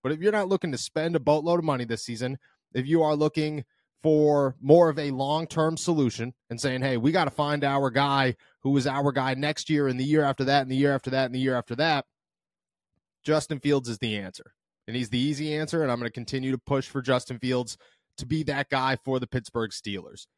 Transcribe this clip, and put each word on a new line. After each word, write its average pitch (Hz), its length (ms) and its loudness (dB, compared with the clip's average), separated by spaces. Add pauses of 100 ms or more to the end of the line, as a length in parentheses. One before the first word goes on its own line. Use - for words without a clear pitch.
But 135 100 -2
if 156 80 -4
you're 196 100 4
not 208 180 0
looking 185 220 0
to 127 80 -4
spend 165 380 -2
a 147 40 4
boatload 151 380 2
of 165 60 -2
money 131 200 0
this 113 200 -6
season, 127 340 -6 (340)
if 127 140 -2
you 160 160 4
are 151 140 2
looking 151 480 -2 (380)
for 147 580 4
more 165 280 8
of 147 100 -2
a 147 120 -2
long-term 156 640 0
solution 127 580 0 (140)
and 117 120 -10
saying, 127 220 -2
"Hey, 131 140 0
we 120 140 2
gotta 165 200 2
find 147 340 -2
our 139 260 0
guy 135 460 2 (240)
who 139 160 2
is 131 100 2
our 143 240 0
guy 131 240 -2
next 147 340 -6
year 147 200 0
and 123 100 -2
the 131 60 -2
year 151 180 4
after 139 220 0
that 139 180 4
and 131 80 -6
the 131 60 -2
year 139 180 4
after 131 160 -4
that 131 160 0
and 123 80 -8
the 127 60 -2
year 131 160 2
after 120 180 -4
that," 151 320 0 (1200)
Justin 151 340 -2
Fields 139 300 0
is 110 100 -6
the 110 180 -4
answer. - 380 -12 (320)
And 110 80 -8
he's 120 160 -4
the 123 80 -2
easy 147 340 -2
answer, 156 300 -2
and 135 80 0
I'm 120 80 -2
gonna 120 120 -6
continue 131 420 -6
to 127 60 -2
push 139 280 -2
for 135 160 -6
Justin 123 380 -2
Fields 123 360 -2 (420)
to 127 80 -12
be 151 180 -2
that 139 260 -4
guy 131 240 0
for 131 240 -2
the 123 80 -4
Pittsburgh 113 460 -6
Steelers. - 640 -10